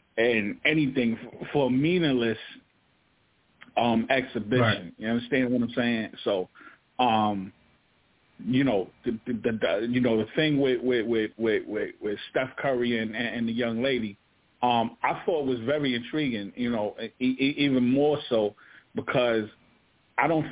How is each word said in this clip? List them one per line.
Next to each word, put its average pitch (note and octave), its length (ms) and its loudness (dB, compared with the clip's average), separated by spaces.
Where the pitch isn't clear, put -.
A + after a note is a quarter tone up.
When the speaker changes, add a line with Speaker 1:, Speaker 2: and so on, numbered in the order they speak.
Speaker 1:
and A2 480 2
anything C3 580 2
f-, - 300 -14
for C#3 140 2
a B2+ 40 0
meaningless, C3 680 2
um, A2+ 320 2
exhibition. B2+ 520 0
Speaker 2:
Right. G#2 360 0
Speaker 1:
You A2 120 -6
understand B2 440 0
what B2 100 2
I'm A#2 140 -4
saying? A#2 340 -2
So, G2 240 0
um, G#2+ 540 2
you B2+ 200 2
know, G2+ 240 0
the, A2+ 220 -4
the, B2 80 -4
the, A2+ 260 -2
the, G2+ 300 0
you B2+ 100 2
know, A#2 160 2
the G#2+ 180 0
thing D#3 260 2
with, B2+ 220 2
with, B2 240 0
with, A2 300 0
with, A2 300 0
with, G#2 240 -4
with G#2 180 -4
Steph C3 260 -2
Curry A#2+ 420 0
and, A2 160 -4
and, A#2 220 -4
and A#2 120 -2
the A2+ 40 -2
young A#2 300 -2
lady, A#2 340 -2
um, A#2+ 400 2
I D3 240 -2
thought D3+ 200 0
was B2+ 140 0
very C3+ 340 0
intriguing, A#2+ 600 -4
you A#2+ 140 -2
know, G#2+ 260 -2
e-, B2+ 40 0
e-, C3+ 340 2
even C3+ 300 4
more C#3+ 300 4
so G#2+ 240 2
because A2+ 540 0
I C3 80 4
don't D#3+ 260 2